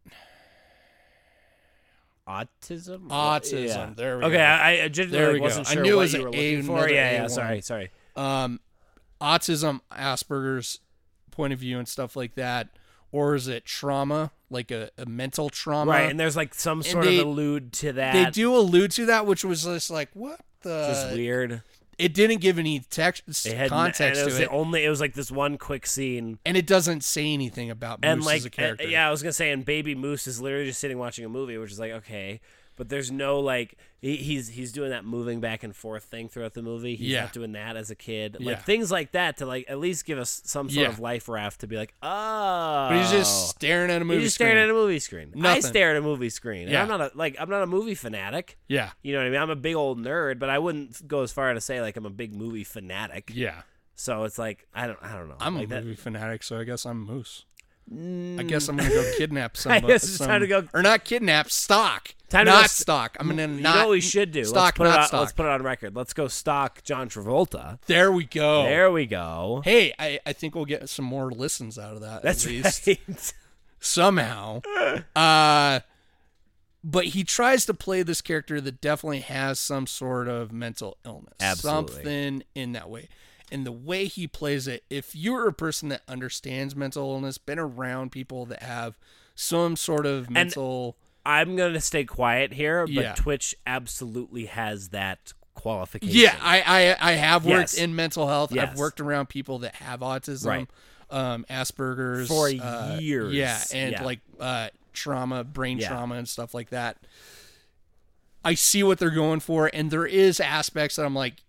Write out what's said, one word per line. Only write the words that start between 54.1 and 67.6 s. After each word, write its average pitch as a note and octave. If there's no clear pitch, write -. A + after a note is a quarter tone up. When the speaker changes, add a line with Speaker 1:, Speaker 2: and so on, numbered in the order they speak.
Speaker 1:
it's G#2+
like, A2
I A#2+
don't, A2
I A2
don't D#2+
know. C2+
Speaker 2:
I'm E3
Speaker 1:
Like A2
Speaker 2:
a -
Speaker 1:
that A#2+
Speaker 2:
movie A2
fanatic, A2
so A2+
I A2+
guess B2
I'm A#2
Moose. A2+
Speaker 1:
Mm. F3
Speaker 2:
I E3+
guess D3+
I'm C#3+
gonna -
go B4
Speaker 1:
<laughs> A4+
Speaker 2:
kidnap C#3
Speaker 1:
I -
Speaker 2:
somebody. A#3+
Speaker 1:
guess B3
it's F#3
time G#3
to G3
Speaker 2:
Some, G3
Speaker 1:
go -
Speaker 2:
or E3
not G#3+
kidnap, F#3
stalk. G3+
Speaker 1:
Time G3+
to F#3+
Speaker 2:
Not G3+
Speaker 1:
go A3
s-, -
Speaker 2:
stalk. C3+
I'm C#3+
gonna D#3
Speaker 1:
you C#3
Speaker 2:
not D#3+
Speaker 1:
know E3
what G#3+
we F#3
should G3
do? C#3+
Speaker 2:
stalk, A#2+
Speaker 1:
Let's E3+
put E3+
it E3+
Speaker 2:
not E3
Speaker 1:
on, D3
Speaker 2:
stalk. B2+
Speaker 1:
let's C3+
put D#3+
it -
on C3+
record. A#2
Let's B2
go C#3+
stalk C#3+
John C3
Travolta. G#2+